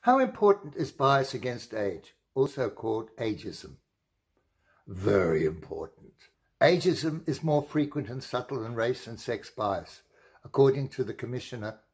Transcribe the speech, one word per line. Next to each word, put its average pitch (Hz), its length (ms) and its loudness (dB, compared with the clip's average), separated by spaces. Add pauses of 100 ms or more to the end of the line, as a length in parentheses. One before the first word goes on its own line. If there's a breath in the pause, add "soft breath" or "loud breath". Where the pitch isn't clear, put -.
How 262 140 6
important 202 560 4
is - 160 -2
bias 135 420 4
against 120 400 -6
age, 98 400 -4 (220)
also 135 340 0
called 110 480 -4
ageism? 107 600 -6 (1080)
Very 92 600 2
important. 80 680 -8 (480)
Ageism 160 680 2
is 151 160 -4
more 147 200 2
frequent 147 460 -2
and 127 140 -10
subtle 123 380 -4
than 117 140 -8
race 117 320 -2
and 113 120 -14
sex 113 300 -6
bias, 98 540 -4 (400 soft breath)
according 135 460 2
to - 140 -4
the 101 120 -6
Commissioner 117 640 -10 (140)